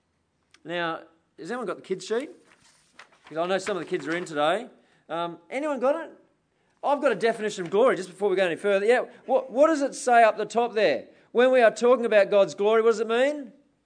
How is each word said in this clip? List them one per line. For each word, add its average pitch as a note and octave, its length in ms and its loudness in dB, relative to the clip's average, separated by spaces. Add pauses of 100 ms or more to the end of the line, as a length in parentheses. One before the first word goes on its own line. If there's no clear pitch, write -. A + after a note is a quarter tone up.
(640)
Now, E3 340 -6 (380)
has D#3+ 120 -14
anyone A#3+ 160 -8
got E3+ 120 -8
the C#3 40 -20
kids' F#3 240 -8
sheet? B3+ 240 -6 (960)
'Cause D3+ 120 -12
I E3+ 100 -2
know F#3 100 -2
some F#3+ 200 -4
of D#3+ 60 -6
the C3 60 -12
kids E3 160 -6
are D#3+ 120 -4
in F3+ 80 -6
today. D#3+ 420 -2 (400)
Um, E3+ 300 -8 (120)
anyone C#4+ 300 -6
got C4+ 240 0
it? - 80 -16 (720)
I've C4+ 200 -2
got C4+ 100 2
a A3 40 -2
definition G#3 500 -4
of D#3+ 60 -10
glory G#3 260 2
just F3 120 -10
before G3 200 -4
we F#3 80 0
go F#3+ 80 2
any E3+ 100 -2
further. G3+ 300 0
Yeah, A#3 180 4 (220)
what, B3+ 260 -2
what C4+ 160 4
does D#4 140 0
it B3+ 120 -4
say A#3 300 4
up G#3+ 140 4
the G#3 80 -4
top A#3 280 -2
there? E3 340 0 (260)
When B3 180 4
we B3+ 100 4
are G#3+ 100 6
talking A#3 340 2
about G#3 240 4
God's G3 260 2
glory, A3 260 2
what A3+ 100 4
does G#3+ 100 -4
it A3 60 -2
mean? C4 440 -2 (340)